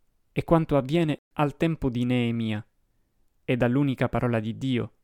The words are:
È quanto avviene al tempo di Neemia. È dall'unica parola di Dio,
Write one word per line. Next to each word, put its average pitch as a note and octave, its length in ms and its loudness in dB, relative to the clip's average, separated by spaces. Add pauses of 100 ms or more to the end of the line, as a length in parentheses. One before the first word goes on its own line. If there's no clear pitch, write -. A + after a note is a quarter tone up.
(320)
È - 120 -4
quanto D#3+ 340 2
avviene D3 440 0 (120)
al C#3+ 240 0
tempo D#3+ 320 0
di A#2+ 160 -2
Neemia. A#2 580 -2 (800)
È C3 120 0
dall'unica B2+ 540 2
parola A#2 300 0
di A2 180 -6
Dio, A#2 340 -2 (120)